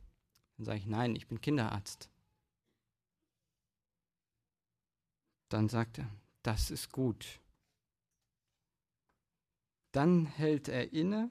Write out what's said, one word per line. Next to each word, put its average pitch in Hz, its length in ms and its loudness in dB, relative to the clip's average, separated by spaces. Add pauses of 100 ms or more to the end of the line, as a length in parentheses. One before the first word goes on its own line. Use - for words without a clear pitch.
(560)
Dann 110 100 -12
sage 110 140 -4
ich, 98 60 -8
„Nein, 110 300 0
ich - 120 -8
bin 113 140 -8
Kinderarzt.“ 117 680 -2 (3500)
Dann 110 180 4
sagt 113 320 -2
er, 127 100 -6 (320)
„Das 110 300 0
ist - 220 -8
gut.“ - 480 -2 (2500)
Dann 160 340 6
hält 147 440 0
er 123 240 -2
inne 202 380 0